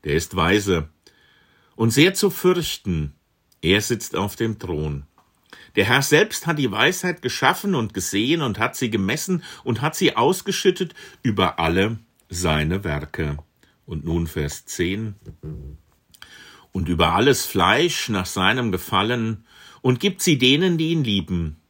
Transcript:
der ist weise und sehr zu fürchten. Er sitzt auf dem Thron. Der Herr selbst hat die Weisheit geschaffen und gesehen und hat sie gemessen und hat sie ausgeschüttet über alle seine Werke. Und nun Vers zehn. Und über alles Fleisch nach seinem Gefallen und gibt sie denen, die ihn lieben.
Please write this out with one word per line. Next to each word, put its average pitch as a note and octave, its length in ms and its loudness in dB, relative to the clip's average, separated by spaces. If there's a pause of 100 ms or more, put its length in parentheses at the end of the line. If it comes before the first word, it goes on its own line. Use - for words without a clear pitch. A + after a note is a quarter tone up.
der D2 100 0
ist - 200 -2
weise F2+ 540 2 (840)
und A2+ 160 2
sehr E3 240 6
zu G3+ 160 2
fürchten. F#2 800 -2 (480)
Er G2 200 4
sitzt - 340 -4
auf G2+ 200 -4
dem A2+ 220 -4
Thron. D2+ 460 -6 (720)
Der G2+ 100 4
Herr B2+ 160 4
selbst D#3+ 460 2
hat D#3+ 100 0
die B2+ 140 0
Weisheit D#3+ 500 0
geschaffen D3+ 540 0
und A2+ 180 -2
gesehen A#2 480 0
und A#2 180 -2
hat A#2 180 -2
sie B2 120 -2
gemessen A#2 540 -2 (220)
und A2+ 160 -2
hat D3+ 140 -2
sie - 200 0
ausgeschüttet F#3 800 0 (260)
über G2 380 0
alle F#2+ 400 0 (300)
seine E2+ 560 -2
Werke. D2 520 -6 (480)
Und D#2 200 -10
nun E2 220 -2
Vers D2 380 -6
zehn. G2+ 500 -4 (1600)
Und F#2 160 -4
über E2 260 2
alles B2 320 4
Fleisch A2 640 2
nach F#2+ 180 -2
seinem G#2 460 0
Gefallen G#2+ 720 -2 (380)
und B2+ 180 2
gibt F#3+ 220 -2
sie D#3 160 4
denen, D3 400 4
die D#3+ 140 0
ihn E3 120 0
lieben. F2 540 -2 (120)